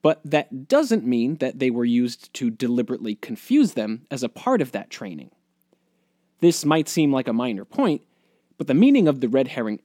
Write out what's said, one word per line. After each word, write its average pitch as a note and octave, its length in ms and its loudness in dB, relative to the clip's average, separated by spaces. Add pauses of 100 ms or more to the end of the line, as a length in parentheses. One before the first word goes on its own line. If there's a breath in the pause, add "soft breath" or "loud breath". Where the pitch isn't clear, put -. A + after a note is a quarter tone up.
but D#3 240 2
that C#3+ 440 -4
doesn't A#3 380 2
mean B2 300 0
that C3 220 -4
they C3 120 0
were A#2+ 140 -2
used A#2+ 500 -2
to A#2+ 160 -2
deliberately A#2+ 640 -4
confuse A#3 580 0
them A2 380 -6
as B2+ 120 -8
a A#2 60 -4
part B3 320 -2
of B2+ 120 -4
that - 180 -10
training. D#2+ 400 -14 (1080)
This E3+ 240 4
might D3+ 240 2
seem D3+ 240 2
like C3 160 -2
a A#2 40 -2
minor A2+ 320 -4
point, G#3 380 -2 (540)
but - 100 -8
the C3 80 2
meaning A3+ 340 6
of C3+ 120 0
the B2 80 0
red C3 200 2
herring A2 360 -6